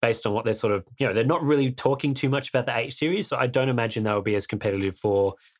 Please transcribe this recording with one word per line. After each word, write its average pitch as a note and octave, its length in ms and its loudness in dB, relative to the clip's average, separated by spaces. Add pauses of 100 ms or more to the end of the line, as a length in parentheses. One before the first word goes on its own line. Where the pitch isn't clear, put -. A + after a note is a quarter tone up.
based A#2 240 0
on G#2 80 0
what A2 100 -2
they're A2 120 0
sort G#2+ 180 0
of, G2 100 -2 (140)
you C#3 80 0
know, G2 80 0
they're A2+ 100 2
not D#3+ 200 2
really C#3 280 2
talking C3+ 440 -2
too C3+ 140 0
much C3+ 200 -2
about B2 160 0
the A#2+ 100 -2
H A#2+ 200 -4
series, F3+ 320 -2
so C3 100 -4
I B2+ 80 2
don't C3 240 2
imagine A#2 340 0
they'll G#2 180 2
be G#2 120 0
as G2+ 140 0
competitive G2 500 -2
for G2 380 2 (240)